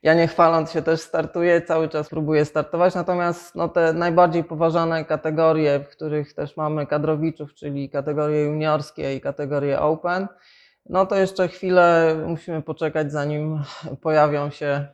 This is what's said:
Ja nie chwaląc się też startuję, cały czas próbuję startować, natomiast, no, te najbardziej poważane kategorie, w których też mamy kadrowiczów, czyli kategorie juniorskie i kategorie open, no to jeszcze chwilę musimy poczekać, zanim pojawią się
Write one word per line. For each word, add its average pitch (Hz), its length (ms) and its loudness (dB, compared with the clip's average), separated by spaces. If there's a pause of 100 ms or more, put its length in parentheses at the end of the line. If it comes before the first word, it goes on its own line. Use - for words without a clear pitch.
Ja 156 100 4
nie 165 140 4
chwaląc 165 440 2
się 160 100 -2
też 160 200 0
startuję, 170 600 0
cały 160 280 -2
czas 151 200 -6
próbuję 151 360 0
startować, 175 500 0
natomiast, 175 600 -4
no, 165 140 -2
te 165 240 2
najbardziej 170 500 4
poważane 165 600 -2
kategorie, 156 760 2
w 143 100 -10
których 151 440 -6
też 151 240 -8
mamy 151 300 -4
kadrowiczów, 151 680 -2
czyli 139 360 -8
kategorie 151 540 -2
juniorskie 151 720 -2
i 135 60 -10
kategorie 143 580 -2
open, 175 480 -2 (600)
no 185 160 2
to 196 100 -4
jeszcze 190 320 0
chwilę 170 680 4 (120)
musimy 160 340 -6
poczekać, 151 500 -4
zanim 151 500 -4 (400)
pojawią 147 480 2
się 143 440 -4